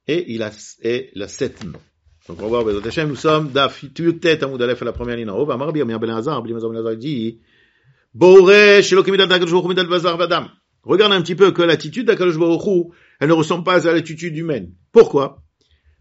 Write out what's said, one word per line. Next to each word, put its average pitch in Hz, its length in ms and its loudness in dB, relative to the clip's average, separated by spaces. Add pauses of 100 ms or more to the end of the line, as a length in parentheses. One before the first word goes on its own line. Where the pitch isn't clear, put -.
et 160 260 -4
il 110 80 -6
a, 107 100 -8 (320)
et 120 320 -4
la 98 120 -12
sept - 380 -10
noms. 76 160 -16 (480)
Donc 85 100 -18
on 92 40 -12
va 107 40 -6
voir, 117 160 -2
Bezrat 104 240 -4
Hashem, 151 220 -6
nous 131 80 -8
sommes 156 320 -2
Daf 135 340 -4
Yutet 165 600 -2
Amoud 135 160 -6
Aleph 123 200 -2
à 123 40 -8
la 117 80 -6
première 120 240 -8
ligne 113 120 -8
en 95 80 -6
haut. 147 140 -2
Amar 131 160 -6
Rabbi 160 120 -4
Yirmiyah 113 200 -4
ben 110 100 -4
Elazar, 113 260 -6
Rabbi 113 160 -8
Elazar 113 180 -8
ben 113 80 -10
Elazar 113 180 -6
dit, 117 460 -8 (720)
Boré, 196 680 8
Shelo 185 220 2
Kemidat 190 220 0
Hakadosh 175 260 0
Baruch 175 140 0
Hu - 20 -4
Midat 185 160 -2
Basar 170 320 -2
Vadam. 170 320 -2 (360)
Regarde 196 280 2
un 190 100 0
petit 165 140 -6
peu 180 160 4
que 165 100 0
l'attitude 160 460 -2
d'Akadosh 180 300 0
Baruch 165 280 0
Hu, 180 280 -2 (260)
elle 139 80 -2
ne 160 60 4
ressemble 165 320 -2
pas 175 240 2
à - 20 2
l'attitude 160 460 -4
humaine. 131 340 -8 (220)
Pourquoi ? - 500 2 (580)